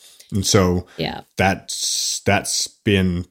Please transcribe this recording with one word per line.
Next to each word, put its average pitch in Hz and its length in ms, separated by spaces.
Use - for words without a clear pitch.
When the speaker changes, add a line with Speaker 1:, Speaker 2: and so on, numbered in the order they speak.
Speaker 1:
And 98 120
so 90 440
Speaker 2:
Yeah. - 240
Speaker 1:
that's, - 880
that's - 420
been 92 640